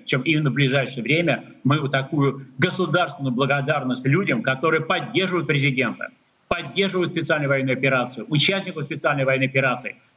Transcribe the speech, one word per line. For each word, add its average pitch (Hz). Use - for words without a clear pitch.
чем 131
именно 151
в 120
ближайшее 127
время, 151
мы 143
вот 139
такую 135
государственную 165
благодарность 139
людям, 143
которые 156
поддерживают 170
президента, 135
поддерживают 170
специальную 151
военную 131
операцию, 127
участников 170
специальной 143
военной 135
операции. 131